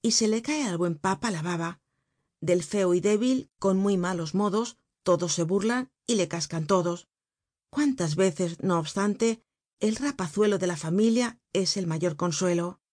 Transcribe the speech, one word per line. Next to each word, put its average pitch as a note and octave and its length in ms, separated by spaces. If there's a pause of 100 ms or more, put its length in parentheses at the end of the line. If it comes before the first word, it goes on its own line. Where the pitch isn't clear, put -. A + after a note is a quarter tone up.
y A3 100
se A3+ 160
le A3+ 140
cae D4 220
al F3+ 120
buen E3+ 220
papa F#3+ 320
la E3+ 100
baba. E3+ 400 (600)
Del F3 220
feo F#3 320
y F3+ 60
débil, A#3+ 580
con F#3+ 200
muy G3 180
malos F3 380
modos, G#3 420 (260)
todos F3 300
se E3+ 120
burlan A3 460 (160)
y A#3 100
le F3 120
cascan E3 380
todos. F3 420 (600)
Cuántas C4 440
veces, F3 480
no F3 160
obstante, G#3 640 (380)
el A3 160
rapazuelo G#3 600
de F#3 80
la F3 100
familia A3+ 640 (120)
es F#3+ 240
el F#3 100
mayor D#3+ 300
consuelo. F3 640 (120)